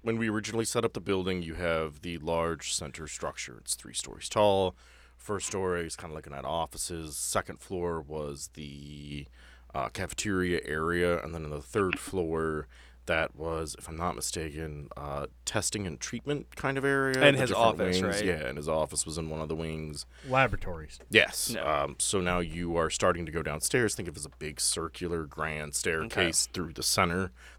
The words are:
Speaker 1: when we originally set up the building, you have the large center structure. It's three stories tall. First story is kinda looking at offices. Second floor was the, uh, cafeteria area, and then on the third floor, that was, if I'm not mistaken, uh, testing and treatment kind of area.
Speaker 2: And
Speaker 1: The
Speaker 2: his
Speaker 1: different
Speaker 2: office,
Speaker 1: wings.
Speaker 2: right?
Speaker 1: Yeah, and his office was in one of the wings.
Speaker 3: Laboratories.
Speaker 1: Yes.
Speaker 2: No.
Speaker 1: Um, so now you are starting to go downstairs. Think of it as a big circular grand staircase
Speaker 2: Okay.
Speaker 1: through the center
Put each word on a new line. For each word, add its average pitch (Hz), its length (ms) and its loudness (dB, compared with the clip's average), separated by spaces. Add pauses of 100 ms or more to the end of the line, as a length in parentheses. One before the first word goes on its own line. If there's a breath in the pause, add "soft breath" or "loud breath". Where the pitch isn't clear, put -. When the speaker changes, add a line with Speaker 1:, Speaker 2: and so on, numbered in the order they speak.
Speaker 1:
when 113 160 0
we 113 100 2
originally 107 360 0
set 117 200 0
up - 80 0
the 110 80 -4
building, 92 400 2
you 80 140 -6
have 80 480 0
the 85 160 -6
large 82 560 0
center 76 320 -6
structure. - 520 -8
It's - 140 -4
three - 220 -10
stories - 340 -8
tall. 98 460 6 (420 soft breath)
First - 300 -4
story 90 400 0
is 78 80 -6
kinda 85 200 -10
looking 73 180 -12
at 67 120 -8
offices. 80 720 -4
Second - 420 -2
floor 87 400 -2
was 73 540 -6
the, 71 720 -10 (480 soft breath)
uh, - 160 -2
cafeteria 92 720 0
area, 87 600 2
and 80 120 -8
then 82 80 -6
on 76 60 -6
the 73 120 -6
third 95 380 2
floor, 80 680 -2 (400 soft breath)
that 80 300 2
was, 80 420 -4
if - 80 -14
I'm 80 100 -8
not 85 180 0
mistaken, 78 840 -6
uh, 71 300 -6 (180)
testing 101 420 -2
and 78 120 -6
treatment - 580 -6
kind 135 200 0
of 135 60 -2
area. 135 380 4
Speaker 2:
And 143 160 10
Speaker 1:
The 135 40 4
Speaker 2:
his 123 100 2
Speaker 1:
different 113 160 8 (120)
Speaker 2:
office, 90 220 4
Speaker 1:
wings. 92 160 2
Speaker 2:
right? 104 80 2
Speaker 1:
Yeah, 78 220 0
and 67 100 -4
his 76 100 -4
office 78 380 0
was 78 120 -4
in 80 120 -4
one 78 120 -4
of 78 60 -4
the 80 80 -2
wings. 78 500 -6 (220 loud breath)
Speaker 3:
Laboratories. 101 720 0 (100)
Speaker 1:
Yes. - 420 4
Speaker 2:
No. 107 140 -2
Speaker 1:
Um, 71 340 2
so - 200 2
now 90 200 2
you 85 360 -2
are 82 140 4
starting 87 360 2
to 76 60 -8
go 80 100 -2
downstairs. 78 540 2
Think 90 140 -6
of 76 60 -12
it 78 40 -10
as 73 60 -8
a 71 40 -10 (100)
big 76 200 -8
circular 82 680 -2
grand 76 480 -4
staircase 85 720 2
Speaker 2:
Okay. - 60 -16
Speaker 1:
through 82 200 -4
the - 100 -6
center 92 480 4 (280 loud breath)